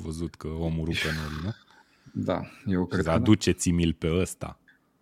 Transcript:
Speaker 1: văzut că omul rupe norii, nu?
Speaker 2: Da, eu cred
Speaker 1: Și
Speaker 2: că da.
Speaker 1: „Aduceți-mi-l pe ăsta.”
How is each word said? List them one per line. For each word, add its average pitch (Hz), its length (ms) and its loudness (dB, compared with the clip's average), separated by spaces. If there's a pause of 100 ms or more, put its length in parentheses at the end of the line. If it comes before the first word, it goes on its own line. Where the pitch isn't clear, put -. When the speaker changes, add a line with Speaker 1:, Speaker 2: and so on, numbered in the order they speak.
Speaker 1:
văzut 80 320 -6
că - 140 -12
omul 80 360 -4
rupe 80 240 -2 (140)
norii, 76 220 -8
nu? 98 60 -4 (720)
Speaker 2:
Da, 90 160 0 (260)
eu 92 200 2
cred 90 140 -2
Speaker 1:
Și 76 60 0
Speaker 2:
că 82 40 4
da. 82 60 6
Speaker 1:
„Aduceți-mi-l 85 760 4
pe 82 160 -4 (120)
ăsta.” - 400 -6 (420)